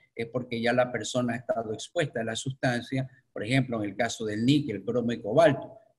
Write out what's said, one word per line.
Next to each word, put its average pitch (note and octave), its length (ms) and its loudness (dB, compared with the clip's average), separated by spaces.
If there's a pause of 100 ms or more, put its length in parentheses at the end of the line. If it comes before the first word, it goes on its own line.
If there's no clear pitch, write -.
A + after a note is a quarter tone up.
(160)
es A#2 100 -4
porque A#2 340 -4
ya A#2 140 2
la B2 180 4
persona A#2 420 -2
ha A#2 40 -4
estado A#2 360 -4
expuesta C#3+ 480 -4
a - 20 -6
la A2 120 -6
sustancia, C3 720 -4 (240)
por G2+ 120 -8
ejemplo, A#2 400 0
en G2+ 80 -2
el G2 40 -14
caso A#2 300 -2
del G#2+ 180 -2
níquel, A#2+ 400 2
cromo A#2 280 0
y A2+ 100 -4
cobalto, C#3+ 520 4 (260)